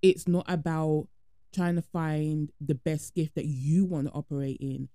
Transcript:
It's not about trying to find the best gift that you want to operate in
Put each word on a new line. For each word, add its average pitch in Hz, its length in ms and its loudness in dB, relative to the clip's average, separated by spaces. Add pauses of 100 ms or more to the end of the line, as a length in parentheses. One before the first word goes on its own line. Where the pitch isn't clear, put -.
It's 190 240 6
not 175 220 2
about 160 600 0 (440)
trying 175 220 0
to 170 60 0
find 156 680 -2 (120)
the 143 140 0
best 156 380 -4
gift 160 220 -2
that - 80 -4
you 151 400 2
want 160 240 -2
to - 60 -8
operate 139 480 -4
in 135 340 -6